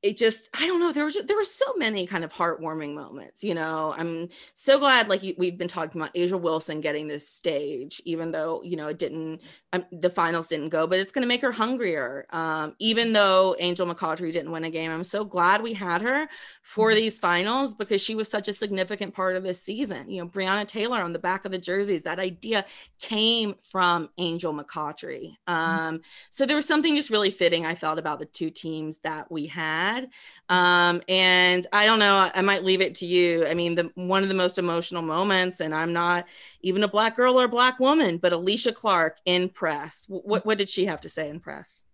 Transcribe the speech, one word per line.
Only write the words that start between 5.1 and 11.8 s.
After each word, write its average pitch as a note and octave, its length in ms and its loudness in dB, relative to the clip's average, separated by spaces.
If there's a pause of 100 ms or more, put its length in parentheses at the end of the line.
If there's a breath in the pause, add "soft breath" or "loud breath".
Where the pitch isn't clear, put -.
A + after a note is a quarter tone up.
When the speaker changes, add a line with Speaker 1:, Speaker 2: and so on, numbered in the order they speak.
Speaker 1:
you, F#3+ 160 -6
we've F3+ 180 -2
been F3 100 -6
talking E3 320 -6
about D#3 140 -6
A'ja F3+ 260 0
Wilson D#3+ 420 -2
getting D3+ 260 -4
this D3 200 -10
stage, C#3+ 800 -6
even E3 260 -4
though, D#3+ 300 -4
you E3+ 160 -8
know, D3+ 120 -8
it D#3+ 100 -8
didn't, D#3+ 420 -8 (320 loud breath)
um, F3+ 180 -2
the F3 200 0
finals E3 360 0
didn't D#3 220 -4
go, D#3+ 160 0
but F#3 140 2
it's G3 120 -4
gonna C4 140 -2
make B3 160 0
her B3 100 0
hungrier. G3 800 -2